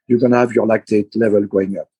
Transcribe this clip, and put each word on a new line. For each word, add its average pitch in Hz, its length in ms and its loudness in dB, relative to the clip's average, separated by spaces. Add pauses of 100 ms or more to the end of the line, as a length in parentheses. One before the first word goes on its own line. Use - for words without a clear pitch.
you're 123 100 0
gonna 123 200 2
have 123 140 0
your 110 140 0
lactate 110 480 -2
level 104 320 0
going 98 320 -4
up. 76 100 -12 (120)